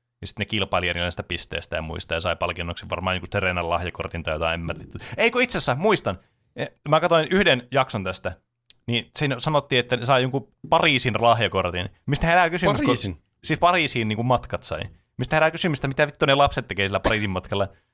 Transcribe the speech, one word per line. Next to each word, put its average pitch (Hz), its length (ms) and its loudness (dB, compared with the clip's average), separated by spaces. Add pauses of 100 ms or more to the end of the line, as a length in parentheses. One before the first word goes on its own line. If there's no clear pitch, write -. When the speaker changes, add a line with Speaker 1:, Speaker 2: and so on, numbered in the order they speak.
(200)
Speaker 1:
ja 101 60 -8
sit - 120 -8
ne 104 60 -2
kilpaili 95 440 -2
erilaisista 87 340 -2
pisteistä 82 540 -6
ja 82 60 -4
muista, 80 320 -6
ja 82 60 -2
sai 85 160 -2
palkinnoksi 87 540 -6
varmaan 92 260 -2
jonkun 90 140 -10
Terenan 90 400 -2
lahjakortin 85 520 -4
tai 78 120 -4
jotain, 80 260 -2
en 85 60 -8
mä 80 80 -6
tiedä. - 300 -14 (120)
Ei, 226 140 2
kun 240 120 0
itse - 160 -2
asiassa, 139 240 2
muistan. 180 360 2 (380)
E, 131 100 -6 (220)
mä 156 120 4
katsoin 165 300 4
yhden 165 400 4
jakson 127 340 0
tästä, 92 280 -6 (540)
niin 120 320 -2
siinä 139 200 -2
sanottiin, 143 420 0
että 123 160 0
ne 117 80 -4
sai 127 180 4
jonkun 131 300 -4 (180)
Pariisin 147 480 4
lahjakortin, 98 720 2 (180)
mistä 147 200 0
herää 170 240 4
kysymys, 180 300 0
kun 294 60 0
Speaker 2:
Pariisin? - 360 -2 (220)
Speaker 1:
siis 151 140 0
Pariisiin 156 500 2
niinku 107 140 -2
matkat 120 400 0
sai. 78 180 -6 (380)
Mistä - 180 0
herää 156 140 4
kysymys, 160 280 0
että 135 100 -2
mitä 147 180 2
vittu 147 200 -2
ne 139 80 6
lapset 143 340 2
tekee 98 200 0
sillä 98 120 0
Pariisin 107 300 0
matkalla. 95 380 -2 (260)